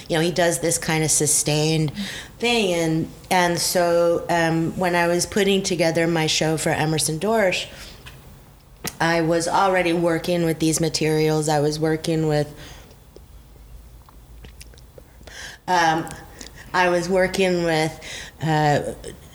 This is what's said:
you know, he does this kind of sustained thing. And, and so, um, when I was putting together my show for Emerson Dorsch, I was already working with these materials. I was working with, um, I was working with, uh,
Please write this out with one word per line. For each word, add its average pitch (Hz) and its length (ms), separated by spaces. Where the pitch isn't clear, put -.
you 170 80
know, 156 60
he 175 80
does 170 300
this 165 160
kind 160 260
of 151 80
sustained 151 840
thing. 226 360
And, 165 340
and 175 280
so, 170 680
um, 165 480
when 180 180
I 170 120
was 170 180
putting 196 380
together 165 440
my 165 200
show 156 320
for 170 100
Emerson 156 500
Dorsch, 196 480
I 165 220
was 165 260
already 180 460
working 170 500
with 160 140
these 160 200
materials. 156 720
I 151 120
was 151 200
working 160 480
with, 147 240
um, 165 380
I 180 140
was 175 200
working 185 560
with, 156 360
uh, 151 380